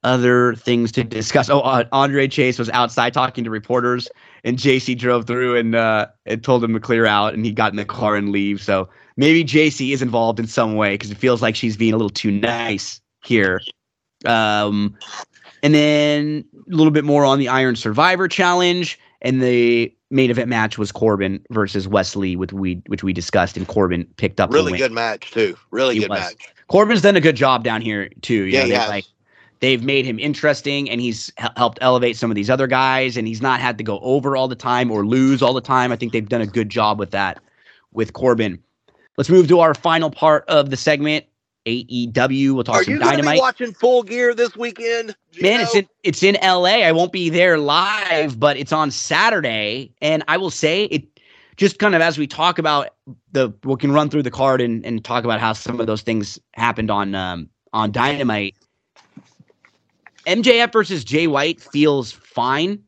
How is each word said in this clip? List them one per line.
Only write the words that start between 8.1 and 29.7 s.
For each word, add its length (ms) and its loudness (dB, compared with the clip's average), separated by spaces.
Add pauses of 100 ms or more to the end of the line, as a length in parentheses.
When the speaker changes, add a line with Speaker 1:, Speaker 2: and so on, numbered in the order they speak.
Speaker 1:
and 160 -2
leave. 320 -2
So 240 -2 (300)
maybe 280 4
J 260 4
C 220 -4
is 100 -2
involved 360 0
in 80 -4
some 300 0
way, 220 0
'cause 120 -10
it 60 -10
feels 240 0
like 160 0
she's 220 -4
being 160 2
a 20 0
little 140 0
too 200 -4
nice 680 -4 (240)
here. 380 2 (640)
Um, 680 0 (680)
and 120 4
then 680 2 (260)
a 60 -6
little 160 6
bit 120 2
more 200 4
on 140 4
the 100 0
Iron 260 2
Survivor 540 0
Challenge, 680 0 (240)
and 200 0
the 480 2 (200)
main 200 2
event 200 -2
match 260 -2
was 160 -4
Corbin 480 0 (100)
versus 380 -2
Wesley, 480 0
with 160 -6
we, 360 -4
which 140 -6
we 120 -2
discussed, 420 -2
and 100 -8
Corbin 400 0 (120)
picked 200 -4
up 120 2
the 60 2
Speaker 2:
Really 160 2
Speaker 1:
win. 100 -4
Speaker 2:
good 100 -2
match 380 -6
too. 260 -2 (140)
Really 240 0
Speaker 1:
He 60 0
Speaker 2:
good 100 -2
Speaker 1:
was. 100 -4
Speaker 2:
match. 280 -12 (200)
Speaker 1:
Corbin's 320 4
done 160 6
a 60 4
good 140 4
job 280 2
down 160 -2
here 300 -6 (100)
too. 240 0
You 80 -2
Speaker 2:
Yeah, 60 2
Speaker 1:
know, 60 2
Speaker 2:
he 80 -2
Speaker 1:
they've, 80 2
Speaker 2:
has. 100 -2
Speaker 1:
like, 140 -6 (560)
they've 220 2